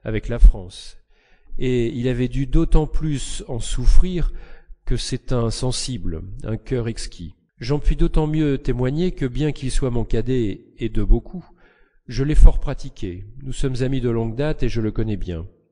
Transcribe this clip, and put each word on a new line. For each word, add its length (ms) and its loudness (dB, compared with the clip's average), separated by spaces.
avec 240 -6
la 100 -6
France, 600 4
et 300 -2
il 200 -6
avait 200 -2
dû 180 -4
d'autant 400 2
plus 600 -4
en 140 -6
souffrir 720 4
que 120 -2
c'est 360 -8
un 180 0
sensible, 720 -6
un 120 -6
cœur 320 -6
exquis. 460 -12
J'en 200 -4
puis 160 2
d'autant 320 4
mieux 320 -2
témoigner 540 -2
que 140 -6
bien 260 -4
qu'il 180 -8
soit 200 0
mon 140 -2
cadet 600 -2
et 100 -6
de 140 0
beaucoup, 420 0
je 180 -4
l'ai 100 -2
fort 240 10
pratiqué, 680 -8
nous 100 -10
sommes 300 -2
amis 180 -2
de 100 -2
longue 240 -4
date 280 -4
et 60 2
je 120 -2
le 100 -2
connais 260 -4
bien. 300 -8